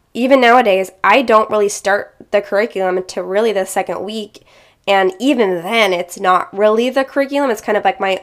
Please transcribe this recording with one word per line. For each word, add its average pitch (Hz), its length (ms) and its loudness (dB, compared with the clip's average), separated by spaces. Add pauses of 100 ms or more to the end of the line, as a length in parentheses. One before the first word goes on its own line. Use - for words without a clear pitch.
(140)
even 254 260 4
nowadays, 233 500 4 (140)
I 220 180 4
don't 220 280 2
really 208 180 0
start - 480 -4 (140)
the 202 100 2
curriculum 196 560 -2
until 185 280 -8
really 202 280 0
the 190 140 -2
second 185 360 -6
week. 208 400 -12 (460)
And 190 300 2
even 226 440 0
then, 185 300 0
it's 175 260 -6
not 185 380 0
really 220 340 2
the 262 140 -2
curriculum. 277 460 -2
It's 214 100 -4
kind 208 180 -2
of, - 60 -4
like, 190 160 0
my 190 220 -2